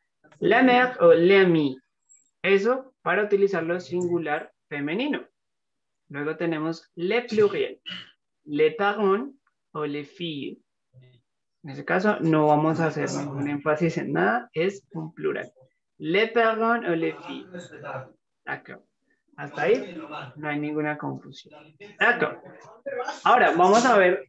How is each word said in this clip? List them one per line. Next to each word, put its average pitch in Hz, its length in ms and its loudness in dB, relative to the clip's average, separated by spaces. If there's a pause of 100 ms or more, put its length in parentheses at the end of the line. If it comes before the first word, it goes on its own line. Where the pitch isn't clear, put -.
(400)
la 240 240 4
mère 247 360 4
o 170 140 8
la 185 320 6
mie. 151 320 2 (640)
Eso 202 600 0
para 185 220 0
utilizarlo 190 560 0
singular 170 720 -4 (160)
femenino. 160 600 -4 (840)
Luego 147 260 -6
tenemos 160 600 -4
le 196 280 -2
pluriel. 202 560 0 (680)
Les 151 300 0
parents 208 600 0 (380)
o 151 120 -6
les 147 240 -8
filles. 156 480 -10 (1040)
En 156 60 -14
ese 139 160 -14
caso 190 360 0
no 156 260 4
vamos 156 320 4
a 165 80 2
hacer 147 240 -4
ningún 143 360 -6
énfasis 151 500 -2
en 139 160 -6
nada, 214 400 0
es 190 300 -4 (100)
un 160 200 -12
plural. 151 380 -8 (480)
Les 190 320 -2
parents 226 580 0
o 170 60 0
les 160 200 -2 (100)
filles. 139 460 -16 (720)
D'accord. - 400 -12 (540)
Hasta 147 240 -10
ahí 190 340 0 (400)
no 151 140 -8
hay 147 100 -4
ninguna 151 380 -4
confusión. 139 560 -14 (460)
D'accord. 202 400 0 (840)
Ahora 196 320 4
vamos 196 300 6
a 240 120 4
ver 180 320 2